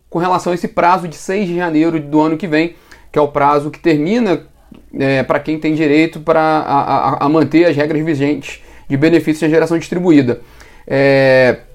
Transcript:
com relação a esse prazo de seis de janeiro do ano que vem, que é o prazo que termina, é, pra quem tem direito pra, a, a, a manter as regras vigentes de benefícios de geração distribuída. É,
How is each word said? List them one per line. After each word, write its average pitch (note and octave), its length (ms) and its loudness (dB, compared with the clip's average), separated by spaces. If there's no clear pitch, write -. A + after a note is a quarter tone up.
com E3 120 -6
relação F3+ 320 -2
a F3+ 40 -2
esse F#3 120 -6
prazo F3 400 0
de D3 80 -14
seis F#3+ 320 -6
de F3 80 -4
janeiro E3 440 0
do D3 220 0
ano D#3+ 160 0
que G3 80 -8
vem, D#3+ 300 -2
que - 60 -4
é D3+ 40 4
o C#3+ 80 2
prazo D3 420 0
que - 80 -16
termina, E3+ 640 0
é, C3+ 300 0
pra D3 160 -2
quem D#3 180 -6
tem D#3 160 -2
direito D#3 460 0
pra, D#3+ 200 0
a, C#3+ 680 0
a, C#3 160 -2
a C#3+ 40 0
manter D#3 360 2
as D#3 100 2
regras D3+ 300 -2
vigentes C#3+ 580 -4
de C#3 80 -4
benefícios D#3 540 2
de - 0 -
geração D#3+ 300 2
distribuída. D#3+ 640 2
É, C3+ 760 2